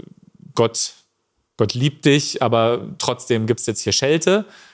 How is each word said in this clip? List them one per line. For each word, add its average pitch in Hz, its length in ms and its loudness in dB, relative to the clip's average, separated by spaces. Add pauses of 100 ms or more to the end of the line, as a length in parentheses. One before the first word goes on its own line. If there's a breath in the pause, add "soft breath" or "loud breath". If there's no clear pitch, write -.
(560)
Gott, - 380 0 (640)
Gott 104 160 0
liebt 143 320 -2
dich, 143 360 2
aber 117 460 2 (100)
trotzdem 117 480 -2
gibt's 117 200 0
jetzt 110 160 -4
hier 104 120 -2
Schelte. 175 520 0 (280 loud breath)